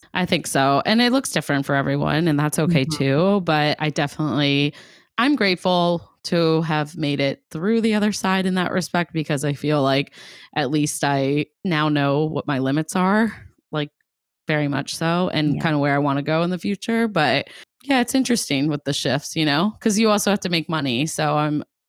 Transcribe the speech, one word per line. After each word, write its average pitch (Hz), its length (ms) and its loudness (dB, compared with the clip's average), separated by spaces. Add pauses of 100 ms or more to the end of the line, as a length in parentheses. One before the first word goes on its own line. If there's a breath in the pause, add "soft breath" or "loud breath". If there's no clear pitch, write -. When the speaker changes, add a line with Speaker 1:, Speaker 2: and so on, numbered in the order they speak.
(140 soft breath)
Speaker 1:
I 180 120 0
think 160 220 -2
so. 139 380 2
And 220 160 2
it 240 100 4
looks 262 200 0
different 143 340 -2
for 143 100 0
everyone, 143 520 0
and 147 120 2
that's 151 200 0
okay 156 260 2
Speaker 2:
Mm-hmm. 156 120 -4
Speaker 1:
too. 170 440 2
But 151 380 0
I 156 100 -2
definitely, 143 840 0 (440 loud breath)
I'm 277 180 2
grateful 175 760 0 (160)
to 165 380 2
have 151 340 -2
made 143 220 -2
it 139 320 -2
through 208 300 0
the 214 140 0
other 208 160 2
side 190 340 0
in 185 100 0
that 180 160 0
respect, 175 420 -2
because 147 300 -2
I 143 100 -2
feel 147 300 0
like 139 300 0 (420 loud breath)
at 143 160 -2
least 151 320 0
I 143 440 0 (160)
now 156 260 0
know 143 360 2
what 156 220 -4
my 139 120 -2
limits 139 360 -2
are, 202 360 2 (400 loud breath)
like, 151 180 -4 (580)
very 151 200 0
much 135 280 -4
so, 170 380 0
and 151 220 0
Speaker 2:
Yeah. 147 60 -4
Speaker 1:
kinda 156 180 0
where 143 160 0
I 143 40 2
wanna 143 240 0
go 160 200 0
in 175 60 0
the 180 80 -4
future. 226 500 -2
But 147 420 0 (340 loud breath)
yeah, 269 180 2
it's 240 140 -2
interesting 196 520 0
with 147 160 -2
the 143 100 -2
shifts, - 420 -2
you 160 100 0
know, 156 340 0
'cause 208 200 0
you 220 100 4
also 208 220 2
have 202 100 2
to 190 80 -4
make 165 200 -2
money. 139 360 0
So 151 320 0
I'm, 151 260 0 (260)